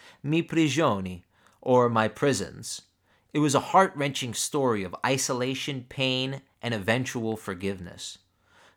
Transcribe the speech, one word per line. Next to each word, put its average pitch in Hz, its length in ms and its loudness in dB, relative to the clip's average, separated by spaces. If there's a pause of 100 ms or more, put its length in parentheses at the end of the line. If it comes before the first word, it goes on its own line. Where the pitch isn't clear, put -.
(240)
Mi 160 180 2
Prigioni, 127 800 2 (380)
or 123 280 4
My 110 200 2
Prisons. - 760 -2 (500)
It 151 60 0
was 147 160 2
a 139 60 6
heart-wrenching 143 760 2
story 123 480 0
of 87 140 -8 (100)
isolation, 131 840 -2
pain, 131 520 -2 (200)
and 117 140 -4
eventual 110 640 -2
forgiveness. 92 800 -8 (580)